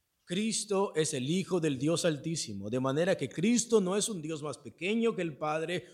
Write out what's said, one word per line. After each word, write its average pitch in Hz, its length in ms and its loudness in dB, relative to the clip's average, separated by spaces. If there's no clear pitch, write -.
Cristo 196 720 0
es 156 180 0
el 131 160 -2
Hijo 180 300 0
del 151 180 2
Dios 156 280 2
Altísimo, 143 640 -4
de 123 100 0
manera 151 380 2
que 135 100 -2
Cristo 220 540 4
no 185 160 0
es 202 100 0
un 196 140 -6
Dios 151 200 -8
más 147 160 -8
pequeño 214 600 0
que 185 40 0
el 165 160 -4
Padre 160 560 -2